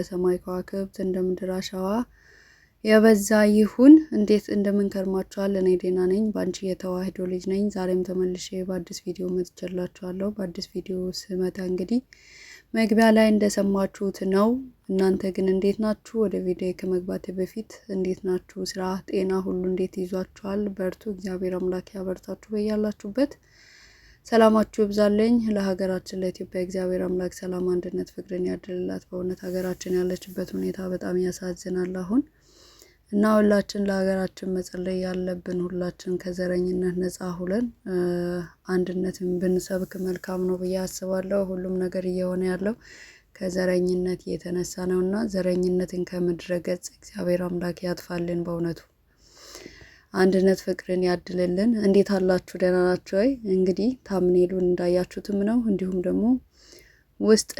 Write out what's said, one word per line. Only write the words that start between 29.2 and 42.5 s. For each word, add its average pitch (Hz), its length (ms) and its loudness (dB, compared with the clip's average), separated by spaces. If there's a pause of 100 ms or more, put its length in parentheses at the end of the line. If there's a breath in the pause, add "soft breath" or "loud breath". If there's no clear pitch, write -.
ሀገራችን 185 540 -4
ያለችበት 180 560 -4
ሁኔታ 185 280 -4 (100)
በጣም 185 300 -4
ያሳዝናል 180 800 -4
አሁን 190 240 0 (880 soft breath)
እና 208 200 2
ሁላችን 208 520 4
ለሀገራችን 190 680 -2
መጸለይ 185 480 -4
ያለብን፣ 185 640 -4
ሁላችን 180 580 -4
ከዘረኝነት 180 800 -2
ነፃ 180 200 -4 (160)
ሁለን፣ 185 320 -2 (200)
እ፣ 190 100 -4 (720)
አንድነትን 180 680 -2
ብንሰብክ 185 640 -2
መልካም 185 440 -4
ነው 185 140 0
ብዬ 185 220 -4
አስባለሁ። 190 680 -4
ሁሉም 185 320 -6
ነገር 185 300 -2
እየሆነ 185 380 -2
ያለው 190 300 -2 (580 loud breath)